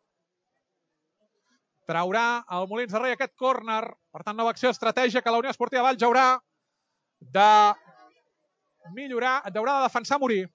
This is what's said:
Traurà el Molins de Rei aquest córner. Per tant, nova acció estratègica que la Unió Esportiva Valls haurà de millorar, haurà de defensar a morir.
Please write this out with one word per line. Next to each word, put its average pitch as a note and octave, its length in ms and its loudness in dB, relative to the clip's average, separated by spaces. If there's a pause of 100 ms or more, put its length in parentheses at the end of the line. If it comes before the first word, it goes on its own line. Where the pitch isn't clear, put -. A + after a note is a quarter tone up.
(1900)
Traurà A3 600 -2 (100)
el F#3 160 -6
Molins A3 220 -6
de A3 100 -4
Rei B3+ 100 -4
aquest B3 240 -8
córner. A3+ 460 -4 (260)
Per - 140 -16
tant, G#3+ 140 -8
nova A3+ 180 -2
acció B3+ 160 0
estratègica A#3 500 0
que A#3 80 -2
la A#3 140 0
Unió C4+ 80 -6
Esportiva B3 320 -4
Valls A#3+ 240 2
haurà B3+ 320 4 (800)
de F#3+ 320 4 (1400)
millorar, B3+ 560 -2
haurà A#3 260 0
de C4+ 80 2
defensar B3 320 -2
a C#4+ 60 -2
morir. G#3 320 0